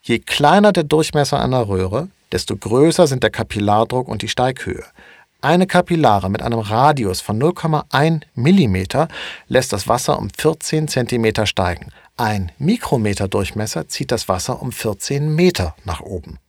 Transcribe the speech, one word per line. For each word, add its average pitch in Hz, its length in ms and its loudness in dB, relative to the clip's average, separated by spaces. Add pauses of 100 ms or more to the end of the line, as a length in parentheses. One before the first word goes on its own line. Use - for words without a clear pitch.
je 117 180 -2
kleiner 190 540 4
der 165 100 2
Durchmesser 147 560 0
einer 123 300 0
Röhre, 98 400 -2 (240)
desto - 240 -4
größer 147 500 4
sind 131 160 -2
der 107 80 2
Kapillardruck 110 800 0
und 104 120 -6
die 113 60 -6
Steighöhe. 127 560 -4 (560)
Eine 180 280 2
Kapillare 143 640 2
mit 101 120 -4
einem 117 180 -2
Radius 110 640 2
von 107 160 -4
null 156 160 0
Komma 160 380 -2
ein 156 340 2 (100)
Millimeter 127 720 2 (400)
lässt 127 240 2
das 101 160 -4
Wasser 127 320 0
um 104 180 -6
vierzehn 156 520 -2
Zentimeter 113 560 0
steigen. - 460 -2 (260)
Ein 104 400 -2
Mikrometer 113 720 0
Durchmesser 104 580 -4
zieht - 240 -6
das 113 160 -2
Wasser 92 340 -4
um 123 120 -8
vierzehn 143 600 -4
Meter 160 420 2 (100)
nach 82 160 -6
oben. 85 480 -12